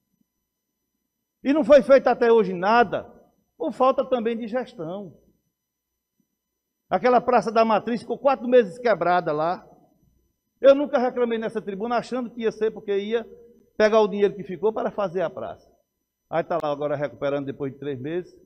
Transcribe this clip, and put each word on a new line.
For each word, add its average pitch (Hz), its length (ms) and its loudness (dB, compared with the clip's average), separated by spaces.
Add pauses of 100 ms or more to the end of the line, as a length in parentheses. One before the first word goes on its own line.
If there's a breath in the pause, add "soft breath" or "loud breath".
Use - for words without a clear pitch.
(1400)
E 269 80 0
não 302 120 2
foi 262 180 8
feito 269 260 6
até 233 240 4
hoje 208 220 4
nada, 190 640 0 (400)
por 294 160 -6
falta 262 320 0
também 233 320 -2
de 233 100 -10
gestão. 190 720 -10 (1700)
Aquela 226 300 2
Praça 233 320 0
da 226 140 4
Matriz 226 340 0
ficou 226 180 -8
quatro 254 300 0
meses 240 320 4
quebrada 170 540 0
lá. 165 360 -4 (920)
Eu 269 120 8
nunca 277 240 0
reclamei 240 400 -2
nessa 220 240 -6
tribuna, 208 360 -6
achando 233 320 -6
que 233 120 -14
ia 214 120 -2
ser 220 180 -2
porque 202 260 -6
ia 220 320 -4 (480)
pegar 214 240 4
o 208 60 2
dinheiro 202 280 0
que 196 80 -12
ficou 185 300 -4
para 226 180 -6
fazer 185 300 -4
a 160 80 -2
praça. 107 400 -14 (600)
Aí 170 140 -2
tá 170 180 -4
lá 151 100 -4
agora 147 240 -4
recuperando 143 500 -6
depois 135 280 -10
de 139 60 -20
três 139 200 -8
meses, 170 340 -10 (120)